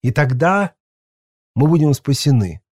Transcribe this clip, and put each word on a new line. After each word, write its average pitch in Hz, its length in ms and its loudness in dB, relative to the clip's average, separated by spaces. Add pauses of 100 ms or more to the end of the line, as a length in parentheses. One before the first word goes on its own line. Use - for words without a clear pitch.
и 123 100 -2
тогда 156 640 -2 (800)
мы 123 100 2
будем 156 280 2
спасены. 120 760 -2